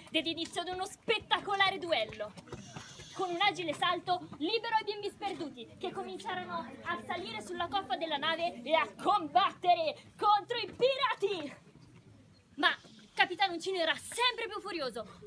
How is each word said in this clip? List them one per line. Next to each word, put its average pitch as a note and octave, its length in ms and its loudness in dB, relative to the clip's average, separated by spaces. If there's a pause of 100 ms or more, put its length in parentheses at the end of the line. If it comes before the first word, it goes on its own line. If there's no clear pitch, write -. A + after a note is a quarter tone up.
(100)
diede D#4+ 200 0
inizio E4 300 -4
ad F4 80 -4
uno F#4 160 -4
spettacolare G4 920 0
duello. A3 540 -2 (800)
Con F4+ 160 -2
un F4 100 -2
agile F4+ 340 0
salto F4+ 540 0 (100)
liberò A4+ 420 0
i A4 40 -4
bimbi G4+ 260 -6
sperduti, D4 680 -8
che - 140 -4
cominciarono F4+ 760 -6 (180)
a E4+ 220 -4
salire G4+ 360 -6
sulla F4 260 -4
coppa F#4+ 280 -2
della D#4+ 200 -2
nave D#4+ 460 -2
e D4+ 120 2
a D#4 140 4 (140)
combattere E4+ 1120 4
contro G#4 420 4
i A4 80 -4
pirati! G#4+ 880 2 (1000)
Ma C4+ 200 4 (360)
Capitan F4+ 400 2
Uncino F4+ 260 -2
era D#4+ 160 4
sempre A4+ 540 -2
più G#4 120 -8
furioso, C4+ 680 -8